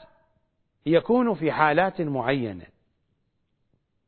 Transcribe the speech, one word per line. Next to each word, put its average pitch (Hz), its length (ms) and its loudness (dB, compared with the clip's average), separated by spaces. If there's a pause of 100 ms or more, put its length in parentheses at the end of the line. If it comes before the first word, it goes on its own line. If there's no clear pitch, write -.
(880)
يكون 220 480 2
في 156 180 -2
حالات 156 480 2
معينة، 127 680 -4 (1400)